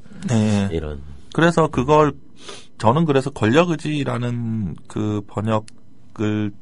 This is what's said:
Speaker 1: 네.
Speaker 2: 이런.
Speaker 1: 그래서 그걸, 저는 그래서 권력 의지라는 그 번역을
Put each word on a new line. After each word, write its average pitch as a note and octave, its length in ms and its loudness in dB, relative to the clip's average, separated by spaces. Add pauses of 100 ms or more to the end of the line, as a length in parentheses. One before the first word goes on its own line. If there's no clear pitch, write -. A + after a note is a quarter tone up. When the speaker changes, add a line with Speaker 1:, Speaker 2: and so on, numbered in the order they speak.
(280)
Speaker 1:
네. G#2+ 440 2
Speaker 2:
이런. D2+ 280 -4 (340)
Speaker 1:
그래서 E3 340 4
그걸, D3+ 440 4 (680)
저는 C3+ 260 4
그래서 C3+ 260 4
권력 C#3+ 400 4
의지라는 A#2+ 1080 -2 (100)
그 G#2+ 400 -2
번역을 G#2+ 1400 -2